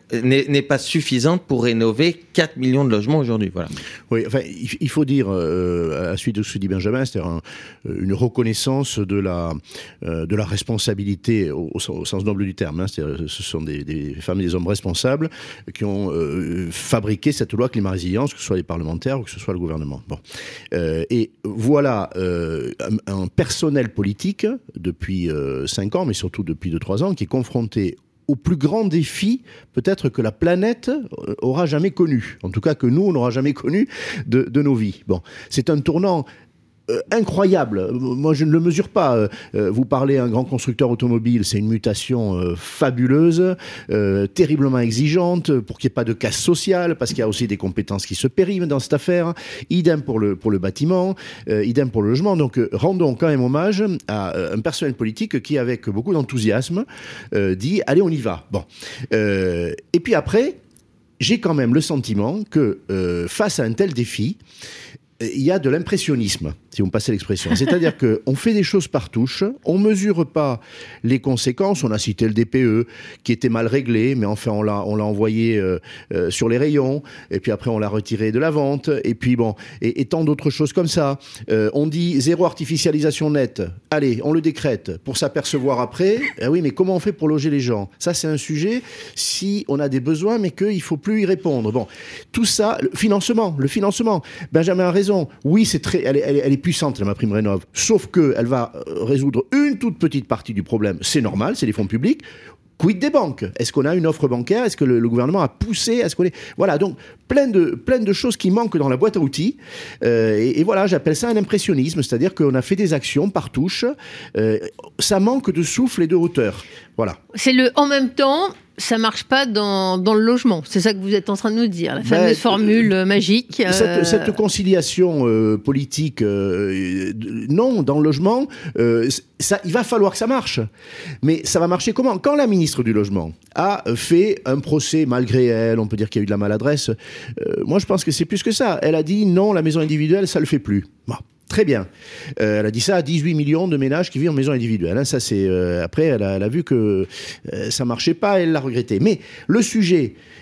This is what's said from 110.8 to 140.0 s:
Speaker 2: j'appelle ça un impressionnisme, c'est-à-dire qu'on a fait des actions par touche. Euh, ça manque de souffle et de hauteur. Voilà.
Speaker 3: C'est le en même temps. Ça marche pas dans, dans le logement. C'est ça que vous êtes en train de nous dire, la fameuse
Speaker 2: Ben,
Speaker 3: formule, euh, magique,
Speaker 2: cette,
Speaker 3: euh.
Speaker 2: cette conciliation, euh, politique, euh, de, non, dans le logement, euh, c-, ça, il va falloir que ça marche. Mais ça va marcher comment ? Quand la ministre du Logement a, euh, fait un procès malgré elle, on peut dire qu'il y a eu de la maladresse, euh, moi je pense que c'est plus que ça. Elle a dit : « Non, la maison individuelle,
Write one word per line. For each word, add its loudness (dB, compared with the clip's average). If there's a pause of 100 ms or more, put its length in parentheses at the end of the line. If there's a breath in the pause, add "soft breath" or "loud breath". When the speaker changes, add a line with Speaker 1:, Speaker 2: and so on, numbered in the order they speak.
Speaker 2:
j'appelle 2
ça -2
un 2
impressionnisme, 0
c'est-à-dire 0
qu'on 2
a 2
fait -2
des 2
actions 0
par -4
touche. -2 (540 loud breath)
Euh, 2 (380)
ça 2
manque 2
de 0
souffle 0
et 2
de 2
hauteur. 0 (320 loud breath)
Voilà. -2 (180)
Speaker 3:
C'est 2
le 6
en 6
même 2
temps. 2 (300)
Ça 0
marche 0
pas 2
dans, 0
dans 4
le 6
logement. 4
C'est 0
ça 4
que -4
vous -2
êtes 0
en 2
train -2
de -2
nous 4
dire, -2
la -4
fameuse 4
Speaker 2:
Ben, 4
Speaker 3:
formule, 4
euh, 2
magique, 2
Speaker 2:
cette, 2
Speaker 3:
euh. 4
Speaker 2:
cette 2
conciliation, 2
euh, 4
politique, -2
euh, 0
de, -8
non, 2
dans 2
le 4
logement, 2 (320 loud breath)
euh, 4
c-, -4 (180)
ça, -2
il -4
va 2
falloir 2
que -10
ça -2
marche. 0 (600 loud breath)
Mais 2
ça 0
va 4
marcher 0
comment ? 0
Quand 2
la 4
ministre 2
du 2
Logement 0 (200)
a, 0
euh, 0
fait 2
un 0
procès 0
malgré 2
elle, 2
on 0
peut -4
dire -2
qu'il -2
y 2
a 0
eu -2
de -4
la 0
maladresse, 0
euh, -8 (120)
moi 0
je 0
pense 0
que 0
c'est 0
plus -4
que 0
ça. 0
Elle 2
a 0
dit : « 0
Non, 4
la 2
maison 2
individuelle, 2